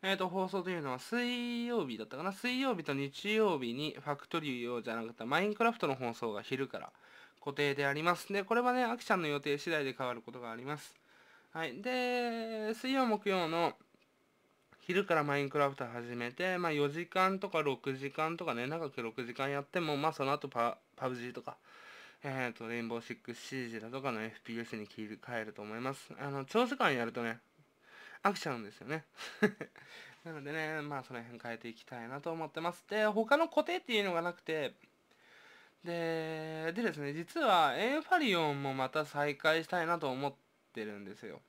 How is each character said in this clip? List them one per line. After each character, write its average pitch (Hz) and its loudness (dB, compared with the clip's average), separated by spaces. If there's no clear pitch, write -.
え 190 2
ー 190 2
と、 190 2
放 185 0
送 190 0
と 180 -4
い 180 -2
う 165 -2
の 139 -2
は 127 -2
水 240 -2
曜 233 0
日 113 -4
だ 107 -4
っ - -8
た 131 -8
か 151 -4
な。 190 -2
水 247 0
曜 262 2
日 170 -4
と 147 0
日 139 0
曜 214 6
日 123 -2
に 143 -2
フ 147 -8
ァ 143 0
ク - -16
ト 165 0
リ 127 -2
ー 120 -2
を 120 -2
じ 113 -4
ゃ 113 -2
な 117 -4
く 113 -8
て、 - -10
マ 135 2
イ 196 2
ン 208 0
ク 220 0
ラ 233 6
フ 233 -6
ト 170 2
の 139 2
放 123 -2
送 113 -2
が 101 -4
昼 131 -2
か 107 -8
ら - -12
固 139 -8
定 143 2
で 139 0
あ 139 4
り 151 -2
ま 175 4
す。 - -8
で、 196 2
こ 214 2
れ 240 4
は 247 4
ね、 254 2
ア 233 0
キ - -10
ち - 2
ゃ 208 6
ん 185 2
の 156 2
予 143 2
定 143 0
次 143 -4
第 151 2
で 131 -2
変 131 -2
わ 123 0
る 117 -8
こ 120 -14
と 127 -12
が 117 -8
あ 113 -8
り 120 -10
ま 147 -4
す。 - -16
は 160 -2
い。 135 -6
で、 233 0
水 254 -2
曜、 269 4
木 208 2
曜 185 4
の 165 4
昼 190 2
か 175 6
ら 151 6
マ 143 2
イ 143 2
ン 139 -2
ク 139 -2
ラ 143 6
フ 139 -8
ト 131 -4
始 120 -6
め 120 -4
て、 180 0
ま 175 2
あ、 - 2
四 143 4
時 170 -6
間 190 4
と 202 -4
か 165 2
六 139 0
時 135 -6
間 160 0
と 175 -6
か 147 0
ね、 120 -2
長 156 -2
く 131 -8
六 117 -4
時 120 -6
間 135 -2
や 143 -2
っ - -6
て - -2
も、 156 0
ま 143 4
あ、 156 -4
そ 139 -2
の 135 2
後 147 -2
パ-、 117 2
パ 131 -2
ブ 127 -2
ジ 120 -8
ー 123 -8
と 123 -10
か、 127 -12
え 131 -2
ー - -14
と、 117 -10
レ 117 -2
イ - -2
ン 117 -4
ボ 117 -2
ー - -12
シ 117 -10
ッ 107 -10
ク 120 -10
ス - -12
シ - -10
ー 127 -4
ジ 113 -6
だ 110 -10
と 131 -6
か 135 0
の 110 -2
エ 110 -4
フ - -18
ピ 117 -10
ー 117 -4
エ 117 -4
ス 113 -10
に 107 -6
切 107 -12
り 107 -10
替 120 -6
え 110 -6
る 107 -12
と 104 -12
思 107 -8
い 113 -6
ま 127 -2
す。 - -14
あ 143 -6
の、 139 -4
長 220 2
時 247 -2
間 208 4
や 117 0
る 113 -6
と 120 -4
ね、 117 -4
飽 202 4
き 180 -6
ち 165 -2
ゃ 135 0
う 117 -6
ん 110 -8
で 101 -12
す - -20
よ - -14
ね。 151 -6
<laughs> - -20
な 165 -10
の 147 -8
で 143 -6
ね、 156 -2
ま 147 -4
あ、 131 -6
そ 131 -14
の 120 -6
辺 117 -14
変 117 -8
え 113 -8
て 117 -10
い 113 -12
き - -20
た 120 -10
い 117 -10
な 135 -8
と 165 -4
思 165 -4
っ 147 -8
て - -6
ま 170 -2
す。 - -16
で、 214 4
他 220 4
の 320 4
固 302 2
定 339 0
っ 359 -2
て 247 -4
い 208 6
う - 4
の 190 2
が 165 4
な 175 0
く - -14
て、 151 0
で、 160 -2
で 226 -2
で 214 2
す 147 -6
ね、 143 -2
実 165 -6
は 175 8
エ 226 2
ン 311 2
フ - -12
ァ 370 6
リ 233 4
オ 160 4
ン 139 0
も 135 0
ま 131 2
た 156 0
再 143 0
開 160 4
し 156 -8
た 180 0
い 160 0
な 170 4
と 156 0
思 131 0
っ 139 -4
て 113 -6
る 107 -8
ん 101 -12
で 98 -12
す - -16
よ。 90 -12